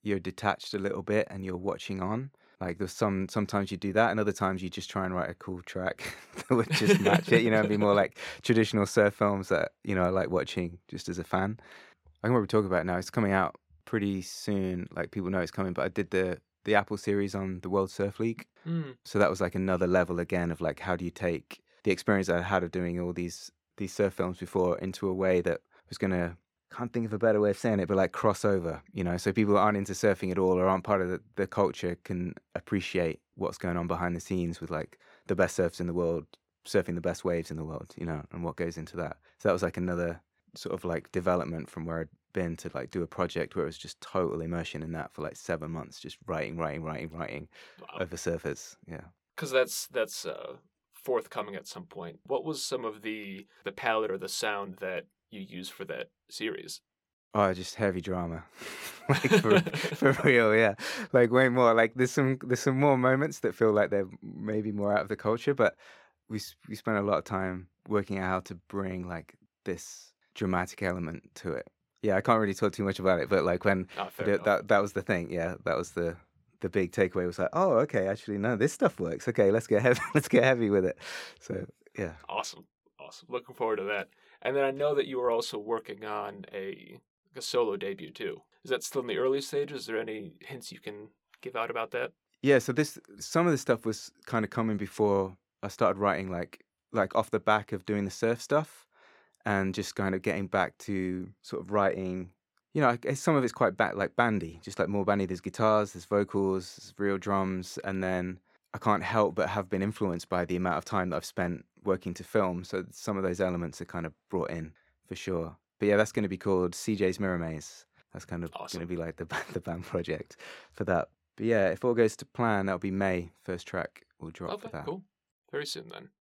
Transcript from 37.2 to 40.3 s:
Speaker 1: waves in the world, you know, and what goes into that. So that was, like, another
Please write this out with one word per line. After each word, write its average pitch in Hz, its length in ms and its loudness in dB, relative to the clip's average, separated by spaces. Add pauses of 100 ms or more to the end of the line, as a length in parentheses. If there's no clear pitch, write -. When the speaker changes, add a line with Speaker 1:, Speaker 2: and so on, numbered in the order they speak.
Speaker 1:
waves 85 260 -2
in 80 60 -8
the 80 80 -6
world, 78 340 -10
you 87 80 -6
know, 76 240 -6
and 85 140 -8
what 82 120 -4
goes 85 220 -4
into 80 200 -12
that. 80 200 -6 (200)
So - 100 0
that 92 40 6
was, 87 120 2
like, 85 120 -2
another 87 440 -2 (340)